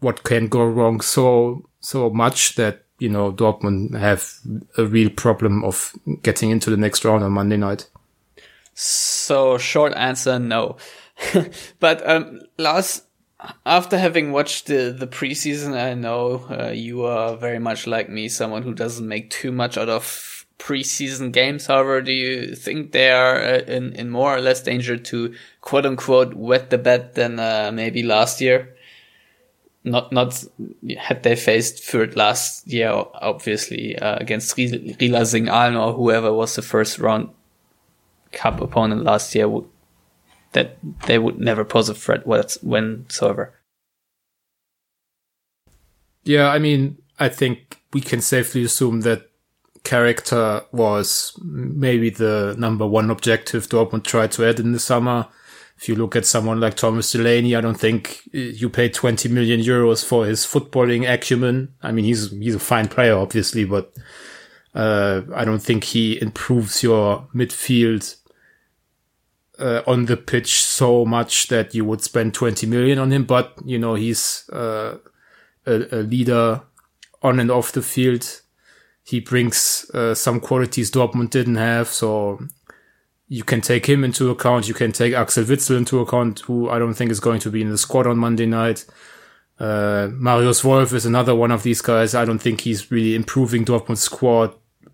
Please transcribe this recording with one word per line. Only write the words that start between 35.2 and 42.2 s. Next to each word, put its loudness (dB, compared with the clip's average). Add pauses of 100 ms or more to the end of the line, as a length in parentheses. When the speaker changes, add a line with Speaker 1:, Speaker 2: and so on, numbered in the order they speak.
Speaker 2:
Sing 0
Alm 2
or 0
whoever 2
was -2
the -6
first 0
round 0 (1040)
cup -4
opponent 0
last 0
year, 2
w-, -2 (840)
that -2 (280)
they 4
would 0
never -2
pose 0
a -8
threat -2